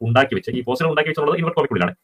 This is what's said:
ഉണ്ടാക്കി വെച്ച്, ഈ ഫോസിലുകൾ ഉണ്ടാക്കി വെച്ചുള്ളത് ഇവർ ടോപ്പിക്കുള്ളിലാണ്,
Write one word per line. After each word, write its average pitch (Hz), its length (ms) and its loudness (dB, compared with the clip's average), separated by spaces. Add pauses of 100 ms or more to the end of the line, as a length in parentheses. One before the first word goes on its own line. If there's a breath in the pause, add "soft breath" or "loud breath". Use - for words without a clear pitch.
ഉണ്ടാക്കി 117 320 2
വെച്ച്, 98 160 -4
ഈ 120 140 -4
ഫോസിലുകൾ 131 260 0
ഉണ്ടാക്കി 151 180 0
വെച്ചുള്ളത് 151 280 0
ഇവർ 165 120 0
ടോപ്പിക്കുള്ളിലാണ്, 104 560 0